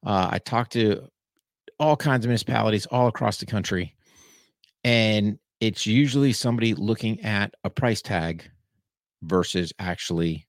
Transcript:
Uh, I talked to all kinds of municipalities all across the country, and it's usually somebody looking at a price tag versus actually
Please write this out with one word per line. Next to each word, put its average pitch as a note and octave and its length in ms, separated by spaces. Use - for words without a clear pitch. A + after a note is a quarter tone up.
Uh, F#2+ 260
I F#2+ 80
talked A#2+ 340
to G#2+ 360
all D3+ 180
kinds C3 260
of A#2+ 60
municipalities A2 580
all B2 200
across A2 300
the - 80
country, F#2 500
and G#2+ 560
it's A2 260
usually C3+ 460
somebody A2+ 400
looking G#2+ 480
at G#2 420
a F#2+ 60
price A#2 320
tag E2 500
versus F2 560
actually E2+ 680